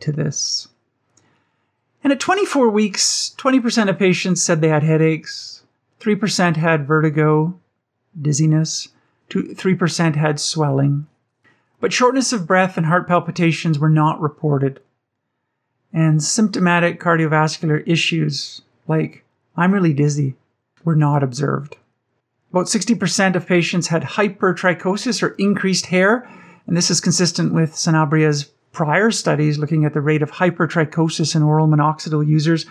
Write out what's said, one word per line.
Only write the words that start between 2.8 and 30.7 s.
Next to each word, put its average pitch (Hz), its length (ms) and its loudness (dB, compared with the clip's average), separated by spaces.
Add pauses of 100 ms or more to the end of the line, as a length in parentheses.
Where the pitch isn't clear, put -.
twenty 262 240 2
percent 220 300 0
of 175 80 -2
patients 185 440 0
said 165 180 0
they 160 80 2
had 151 160 2
headaches, 160 800 -2 (340)
three 214 160 0
percent 180 420 0
had 156 300 0
vertigo, 156 760 2 (600)
dizziness, 156 680 0 (400)
two, - 260 -6
three 190 200 -2
percent 165 420 0
had 151 240 -2
swelling. 143 640 -2 (720)
But - 140 -2
shortness 254 400 0
of 190 140 -4
breath 185 320 0
and 160 80 0
heart 175 200 0
palpitations 170 720 0
were 156 120 2
not 156 280 2
reported. 143 600 -2 (1120)
And 160 300 2
symptomatic 175 760 0
cardiovascular 156 880 0
issues, 156 760 -2 (260)
like, 156 360 -4 (340)
"I'm 180 160 4
really 175 180 2
dizzy," 143 440 0 (480)
were 165 120 2
not 143 260 2
observed. 135 540 -4 (760)
About 175 180 -2
sixty 220 280 0
percent 190 400 0
of 170 100 -4
patients 175 400 0
had 165 160 -2
hypertrichosis 190 1200 -2
or - 160 -2
increased 190 480 0
hair, 196 420 2 (380)
and 170 100 -2
this 175 140 0
is 165 100 0
consistent 175 520 0
with 160 220 0
Sanabria's 156 760 0 (220)
prior 175 400 0
studies 151 440 0
looking 151 280 0
at 151 100 0
the 156 60 -2
rate 151 220 0
of 143 100 -4
hypertrichosis 165 1040 0